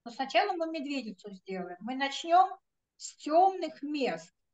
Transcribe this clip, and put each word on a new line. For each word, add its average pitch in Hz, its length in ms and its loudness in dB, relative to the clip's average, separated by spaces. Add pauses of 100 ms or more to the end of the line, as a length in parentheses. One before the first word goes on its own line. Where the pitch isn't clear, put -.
Но 240 60 -14
сначала 339 420 0
мы 330 140 -2
медведицу 269 640 -8
сделаем. 190 500 -10
Мы 247 140 -6
начнём 339 600 2 (380)
с - 220 -16
тёмных 349 640 2
мест. 277 520 -4 (200)